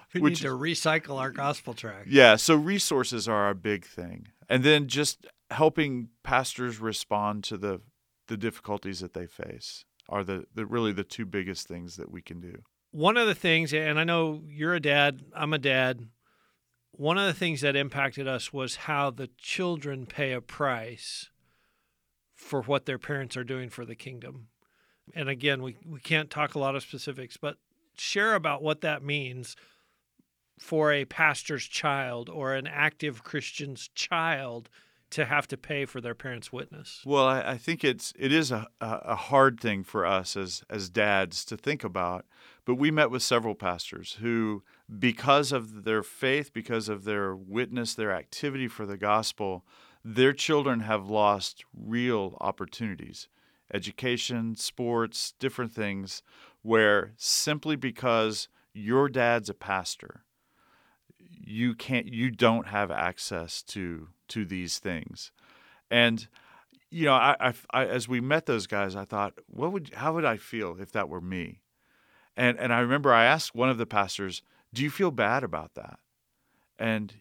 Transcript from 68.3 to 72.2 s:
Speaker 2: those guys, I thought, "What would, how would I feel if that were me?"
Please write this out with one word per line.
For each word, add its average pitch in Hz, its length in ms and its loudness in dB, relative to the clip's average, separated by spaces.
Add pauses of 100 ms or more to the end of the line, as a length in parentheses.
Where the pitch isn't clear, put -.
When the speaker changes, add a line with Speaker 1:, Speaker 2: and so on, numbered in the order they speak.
Speaker 2:
those 110 220 0
guys, 98 280 -2
I 98 100 -8
thought, 101 280 -2 (140)
"What 160 240 -4
would, 175 240 -8
how 156 180 -2
would 165 120 0
I 113 120 2
feel 98 420 -6
if 98 120 -14
that 98 180 -2
were 85 120 -6
me?" 90 400 -8 (760)